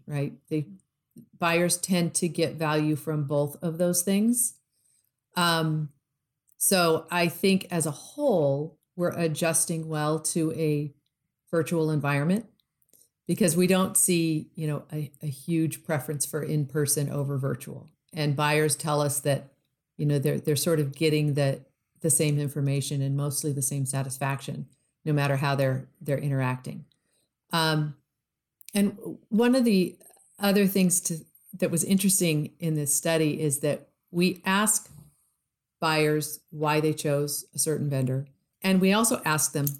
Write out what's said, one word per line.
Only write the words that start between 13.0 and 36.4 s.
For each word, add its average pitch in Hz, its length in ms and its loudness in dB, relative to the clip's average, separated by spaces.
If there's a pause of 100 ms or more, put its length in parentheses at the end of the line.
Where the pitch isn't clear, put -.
because 170 280 2
we 180 100 4
don't 185 300 2
see, 165 600 0
you 160 120 -4
know, 147 240 -4
a, 151 180 -6 (140)
a 156 40 -6
huge 160 560 -4
preference 151 420 -4
for 151 180 -6
in-person 147 640 -2
over 139 280 -2
virtual. 135 520 -6 (240)
And 147 220 0
buyers 151 400 2
tell 151 260 0
us 143 200 -2
that, 139 320 -2 (440)
you 151 80 -2
know, 143 140 2
they're, 143 200 0
they're 151 180 0
sort 160 240 0
of 139 140 -4
getting 151 400 2
the, 139 260 0 (400)
the 165 80 0
same 147 300 2
information 139 640 -2
and 139 140 -2
mostly 143 360 -4
the 139 100 -4
same 139 240 -2
satisfaction, 135 800 -6 (380)
no 156 80 0
matter 143 240 2
how 139 180 0
they're, 135 320 0 (140)
they're 143 160 -2
interacting. 135 680 -4 (640)
Um, 156 440 0 (800)
and 202 240 2 (320)
one 240 260 4
of 262 80 4
the 190 340 2 (420)
other 202 280 4
things 185 340 2
to, 165 160 -6 (400)
that 180 140 0
was 165 120 0
interesting 180 760 2
in 160 160 -2
this 147 200 0
study 160 460 2
is 151 180 0
that - 300 -2 (220)
we 175 340 0
ask 202 440 2 (920)
buyers 151 600 2 (100)